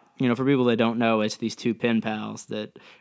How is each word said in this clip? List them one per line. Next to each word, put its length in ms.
you 100
know, 80
for 100
people 200
that 120
don't 200
know, 240
it's 160
these 180
two 200
pen 260
pals 440
that 340